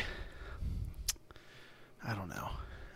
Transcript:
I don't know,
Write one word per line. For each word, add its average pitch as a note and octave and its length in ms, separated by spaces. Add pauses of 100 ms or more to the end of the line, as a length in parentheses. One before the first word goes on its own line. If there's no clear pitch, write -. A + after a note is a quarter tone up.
(2000)
I A2+ 80
don't F#2+ 160
know, - 200 (460)